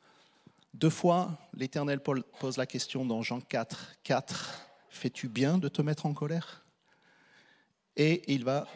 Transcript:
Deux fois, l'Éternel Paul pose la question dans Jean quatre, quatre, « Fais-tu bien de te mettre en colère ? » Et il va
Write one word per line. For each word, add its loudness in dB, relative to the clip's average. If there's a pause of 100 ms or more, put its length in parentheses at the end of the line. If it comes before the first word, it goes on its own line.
(760)
Deux 4
fois, 2 (160)
l'Éternel -2
Paul 0 (160)
pose -4
la 0
question -4
dans 0
Jean -4
quatre, -6
quatre, « -2 (220)
Fais-tu -6
bien 4
de 2
te 0
mettre 0
en 0
colère ? » -6 (1300)
Et 4
il 2
va 0